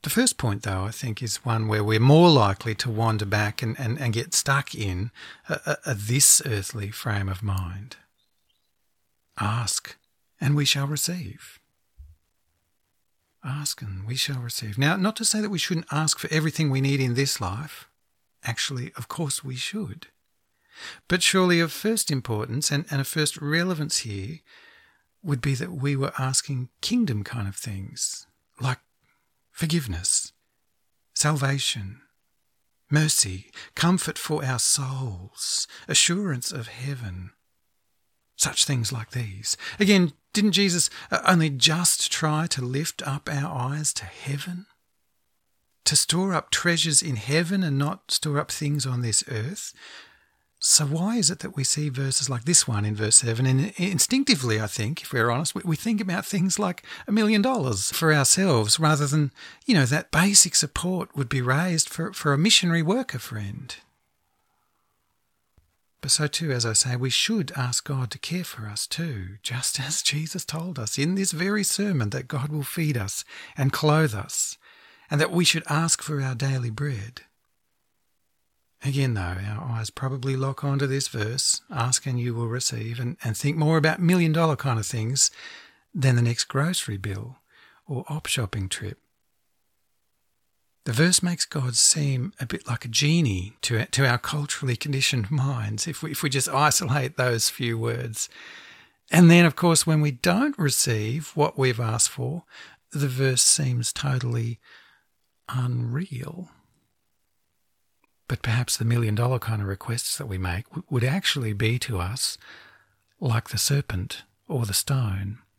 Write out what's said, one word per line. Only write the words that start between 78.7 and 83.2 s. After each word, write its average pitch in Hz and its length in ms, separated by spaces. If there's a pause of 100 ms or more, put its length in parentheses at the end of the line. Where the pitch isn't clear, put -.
Again, 135 280
though, 90 240 (100)
our 107 140
eyes 113 260
probably 131 480
lock 135 260
onto 139 240
this 135 220
verse, 113 640
"Ask 127 340
and 123 160
you 120 140
will 117 140
receive," 117 520
and, 123 240